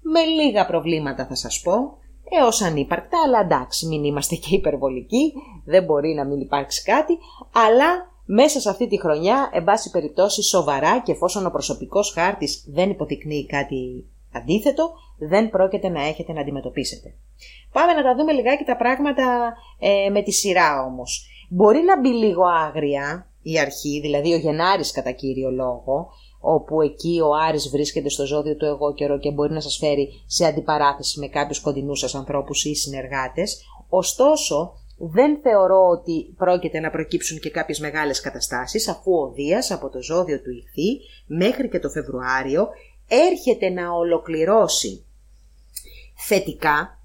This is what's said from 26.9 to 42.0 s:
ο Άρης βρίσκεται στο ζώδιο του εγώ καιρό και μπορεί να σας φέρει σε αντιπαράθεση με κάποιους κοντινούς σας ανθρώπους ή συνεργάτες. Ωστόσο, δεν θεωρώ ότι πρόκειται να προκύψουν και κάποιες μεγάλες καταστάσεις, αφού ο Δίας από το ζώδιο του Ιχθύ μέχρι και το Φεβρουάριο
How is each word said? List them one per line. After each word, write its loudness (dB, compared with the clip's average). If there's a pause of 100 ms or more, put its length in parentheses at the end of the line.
ο 4 (140)
Άρης -2
βρίσκεται -2
στο -4
ζώδιο -2
του -4
εγώ -2
καιρό -2
και -4
μπορεί -2
να -4
σας -6
φέρει -2
σε 0
αντιπαράθεση 0
με -8
κάποιους -4
κοντινούς -4
σας -4
ανθρώπους -4
ή -4
συνεργάτες. -6 (240)
Ωστόσο, 2 (240)
δεν 2
θεωρώ 6
ότι -2
πρόκειται 0
να -4
προκύψουν -4
και -10
κάποιες -6
μεγάλες -2
καταστάσεις, -6
αφού -2
ο 0
Δίας -2
από -8
το -10
ζώδιο -2
του -12
Ιχθύ -4 (260)
μέχρι -2
και -4
το -6
Φεβρουάριο -2 (400)